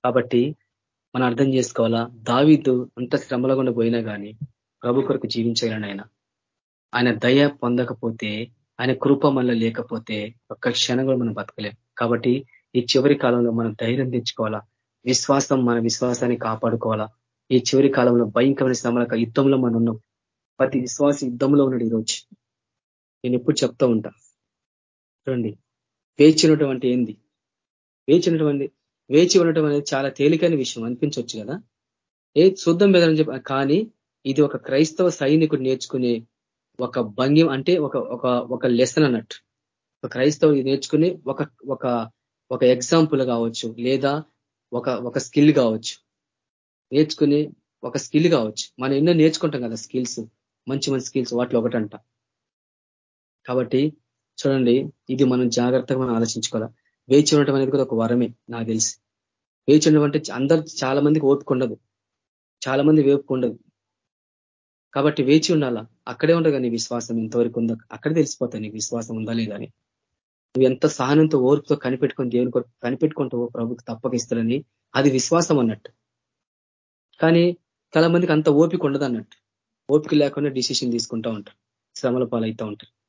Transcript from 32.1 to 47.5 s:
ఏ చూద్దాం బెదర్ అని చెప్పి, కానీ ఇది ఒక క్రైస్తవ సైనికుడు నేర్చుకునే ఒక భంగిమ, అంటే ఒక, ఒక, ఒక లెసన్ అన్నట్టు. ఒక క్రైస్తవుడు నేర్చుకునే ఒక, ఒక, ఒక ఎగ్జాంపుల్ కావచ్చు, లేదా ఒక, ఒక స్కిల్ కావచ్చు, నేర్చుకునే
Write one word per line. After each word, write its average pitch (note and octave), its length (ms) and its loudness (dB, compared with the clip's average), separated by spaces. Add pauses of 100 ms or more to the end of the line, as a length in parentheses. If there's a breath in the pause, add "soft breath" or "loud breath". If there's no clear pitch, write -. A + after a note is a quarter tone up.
ఏ F#3 140 6
చూద్దాం F#3+ 420 2
బెదర్ E3+ 160 6
అని D#3 100 4
చెప్పి, D3+ 200 -2
కానీ C#3 520 -2 (360)
ఇది C3+ 140 -2
ఒక C#3+ 160 2
క్రైస్తవ D#3 540 0
సైనికుడు D3+ 500 0
నేర్చుకునే B2+ 680 -2 (540)
ఒక B2 200 -4
భంగిమ, C3+ 500 2
అంటే C#3+ 280 0
ఒక, C#3+ 180 -4
ఒక, B2 300 -6
ఒక B2 400 -2
లెసన్ B2+ 380 2
అన్నట్టు. A#2 300 -2 (680)
ఒక B2 80 -10
క్రైస్తవుడు D3 440 2
నేర్చుకునే C#3 720 0
ఒక, C3+ 160 -6 (260)
ఒక, A#2+ 420 -4 (400)
ఒక B2+ 140 0
ఎగ్జాంపుల్ C3+ 580 2
కావచ్చు, A#2 560 -4
లేదా C3+ 460 -2 (480)
ఒక, B2 160 -4
ఒక B2 300 -6
స్కిల్ D3 360 4
కావచ్చు, A2+ 400 0 (960)
నేర్చుకునే D3 580 0 (340)